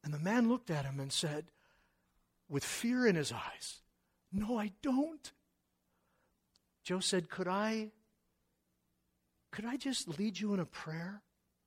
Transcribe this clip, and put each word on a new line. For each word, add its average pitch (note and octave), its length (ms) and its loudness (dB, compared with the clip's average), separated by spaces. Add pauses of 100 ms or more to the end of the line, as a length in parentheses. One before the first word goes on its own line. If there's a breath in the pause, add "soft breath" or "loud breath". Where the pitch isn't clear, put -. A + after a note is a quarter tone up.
And D3+ 80 -4
the D3 60 -4
man A3+ 300 4
looked A#3+ 200 0
at D3 160 0
him C3+ 140 -4
and C3+ 140 -4
said, D#3 320 0 (1040)
with C#3 140 0
fear B3 420 2
in G3+ 100 8
his C#3+ 180 0
eyes, - 480 -8 (500)
"No, G#3 260 0
I G#3 140 0 (100)
don't." D4 500 0 (1500)
Joe F#3 180 0
said, F3+ 280 0
"Could F3+ 180 -4
I, G#3+ 440 0 (1600)
could G#3 140 -8
I B3+ 120 -2
just A#3 420 -2
lead G3+ 200 0
you G#3 140 0
in G3 60 4
a E3 60 0
prayer E3+ 560 -8 (460)